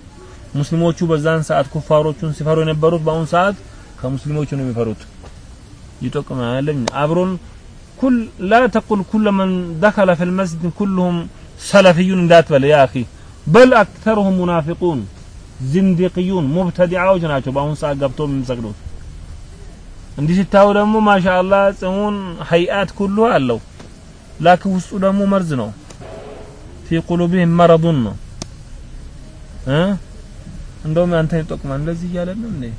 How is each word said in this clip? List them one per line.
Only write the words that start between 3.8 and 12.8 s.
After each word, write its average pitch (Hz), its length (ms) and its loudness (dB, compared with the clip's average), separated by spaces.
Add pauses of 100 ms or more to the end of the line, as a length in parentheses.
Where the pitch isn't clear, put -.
ከሙስሊሞቹ 139 560 -6
ነው 139 120 -4
የሚፈሩት። 117 380 -4 (1000)
ይጠቅማል። 131 680 -4 (260)
አብሮን 165 380 0 (680)
ኩል-፣ 254 200 2 (240)
ላ 214 260 4
ተቁል 214 360 0
ኩለ 214 280 0
መን 190 200 0 (260)
ደኸለ 202 380 4
ፊል 175 160 -2
መስጂድ 175 320 -4 (100)
ኩሉሁም 180 440 0 (440)
ሰለፊዩን 185 580 4
እንዳትበል 165 460 6
ያ 147 160 6